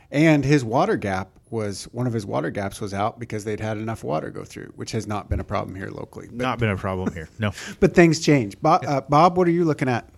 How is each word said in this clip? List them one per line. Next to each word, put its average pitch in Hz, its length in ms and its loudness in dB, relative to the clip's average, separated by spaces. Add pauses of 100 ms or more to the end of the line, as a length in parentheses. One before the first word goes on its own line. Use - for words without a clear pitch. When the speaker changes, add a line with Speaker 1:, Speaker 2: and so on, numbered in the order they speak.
(120)
Speaker 1:
and 147 320 4
his 139 200 4
water 156 340 2
gap 98 320 -4 (220)
was, 104 400 -6
one 120 160 -4
of 117 60 -2
his 110 120 -4
water 131 240 -4
gaps 101 320 -6
was 101 140 -6
out 107 240 -2
because 113 240 -8
they'd 107 160 -4
had 110 180 -4
enough 110 260 -8
water 139 280 -4
go 98 120 -12
through, - 320 -14
which - 180 -10
has 110 120 -4
not 104 240 -6
been 98 100 -2
a 95 40 -6
problem 101 320 -6
here 98 160 -10
locally. - 360 -14
But 110 100 -14
Speaker 2:
Not 123 220 -2
been 113 100 2
a 98 80 0
problem 92 360 -4
here, 78 160 -14 (100)
no. 113 120 -2 (140)
Speaker 1:
<laughs> - 140 -14
But - 140 4
things 165 280 8
change. 127 400 2
Bo-, 151 80 2
uh, 139 320 2
Bob, 165 360 4
what 180 100 4
are 170 40 4
you 170 140 2
looking 147 240 0
at? 117 280 -2